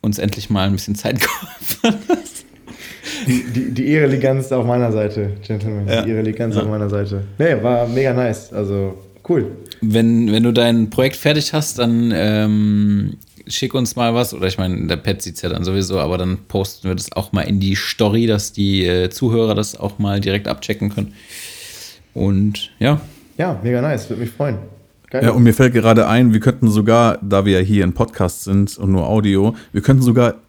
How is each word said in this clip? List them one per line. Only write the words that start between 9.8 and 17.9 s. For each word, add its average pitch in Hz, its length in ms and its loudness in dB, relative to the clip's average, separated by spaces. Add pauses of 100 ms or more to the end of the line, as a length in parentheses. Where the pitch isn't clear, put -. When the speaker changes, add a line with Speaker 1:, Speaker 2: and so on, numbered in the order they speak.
Speaker 1:
Wenn, 113 500 4
wenn 113 120 4
du 120 100 4
dein 117 360 4
Projekt 131 280 0
fertig 151 360 0
hast, 151 260 -2
dann, 117 360 2
ähm, 104 1000 2 (300)
schick - 280 -4
uns 123 200 -2
mal 117 200 0
was. 123 180 0
Oder 95 140 -2
ich 95 100 -2
meine, 92 300 -2
der 87 100 0
Pat 98 240 -4
sieht's - 220 -12
ja 90 60 -4
dann 82 140 -4
sowieso, 95 360 -2
aber 82 180 -2
dann 92 200 -2 (100)
posten 95 400 -4
wir 92 80 -2
das - 160 -8
auch - 200 -6
mal 98 100 0
in 98 180 0
die 95 160 0
Story, 110 520 0